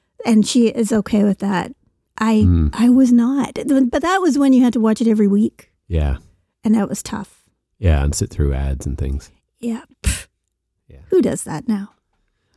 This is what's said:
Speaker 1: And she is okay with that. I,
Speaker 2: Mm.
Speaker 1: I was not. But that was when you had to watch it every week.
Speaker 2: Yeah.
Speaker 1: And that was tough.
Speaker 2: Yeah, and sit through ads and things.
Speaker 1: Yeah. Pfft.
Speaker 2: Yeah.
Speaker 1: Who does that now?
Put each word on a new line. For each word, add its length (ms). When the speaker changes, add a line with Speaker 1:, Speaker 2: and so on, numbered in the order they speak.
Speaker 1:
And 200
she 240
is 240
okay 300
with 160
that. 340
I, 260
Speaker 2:
Mm. 280
Speaker 1:
I 160
was 240
not. 420
But 480
that 180
was 160
when 160
you 120
had 80
to 80
watch 200
it 60
every 220
week. 420
Speaker 2:
Yeah. 300
Speaker 1:
And 100
that 140
was 120
tough. 440
Speaker 2:
Yeah, 240
and 100
sit 180
through 220
ads 340
and 120
things. 320
Speaker 1:
Yeah. 220
Pfft. 240
Speaker 2:
Yeah. 100
Speaker 1:
Who 120
does 220
that 240
now? 220